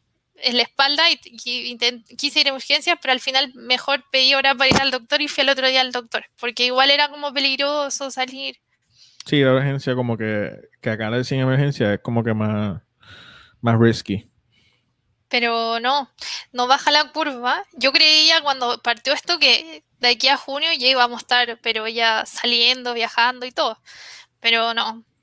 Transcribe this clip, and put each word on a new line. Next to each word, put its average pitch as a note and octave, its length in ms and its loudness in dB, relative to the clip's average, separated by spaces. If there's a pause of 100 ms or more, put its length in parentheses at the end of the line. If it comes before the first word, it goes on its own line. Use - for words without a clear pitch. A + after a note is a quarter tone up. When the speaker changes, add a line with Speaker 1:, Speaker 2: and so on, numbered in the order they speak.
(360)
Speaker 1:
en B3 220 -4
la A#3 60 2
espalda D4 460 2
y, D#4+ 100 0 (260)
y A#3+ 320 -10
intent-, A#3+ 260 -2 (140)
quise D4 240 -2
ir C#4+ 80 0
a C4+ 40 -2
urgencias, D4 480 -2
pero C4 120 0
al B3+ 80 0
final C4+ 340 -2
mejor B3+ 560 -2
pedí C4 220 2
hora C4+ 220 2
para C4 140 2
ir C4 120 6
al C4+ 100 0
doctor B3+ 300 -2
y D4 80 -4
fui C#4+ 140 -2
al C4+ 60 2
otro C4 180 0
día C4 120 2
al B3+ 140 -2
doctor, B3 320 -6 (140)
porque A#3+ 260 -2
igual B3+ 260 4
era C#4+ 180 4
como C#4+ 240 -8
peligroso C#4 800 -2
salir. C4 460 -8 (680)
Speaker 2:
Sí, D3+ 160 2
la C3 120 6
urgencia C3+ 420 0
como A#2+ 220 -2
que, G#2+ 340 -4 (300)
que - 80 -4
acá A2 200 -4
le A#2 100 -2
dicen C3 200 -2
emergencia, C3 540 2
es F#2+ 80 -2
como A#2 220 -2
que A2+ 100 -2
más, G#2+ 480 -2 (800)
más A#2 180 2
risky. A2+ 460 2 (1040)
Speaker 1:
Pero A#3 500 0
no, C4+ 300 -2 (420)
no B3 160 -2
baja C4+ 240 4
la D4 200 2
curva. D4 520 -2 (100)
Yo C4+ 180 2
creía D#4 500 4
cuando C4 400 -2
partió A#3+ 320 -2
esto E4+ 240 -2
que D4+ 460 0 (160)
de B3 80 0
aquí A#3+ 200 2
a C4+ 100 4
junio D4 320 -6 (100)
ya B3 80 0
íbamos B3 300 2
a A3 40 -12
estar, A#3+ 400 -2
pero A3 260 -4
ya A3+ 380 0
saliendo, A#3+ 680 0
viajando A#3+ 500 -2
y B3+ 60 -12
todo. B3 280 -4 (600)
Pero A3+ 340 0
no. A3+ 300 -6 (200)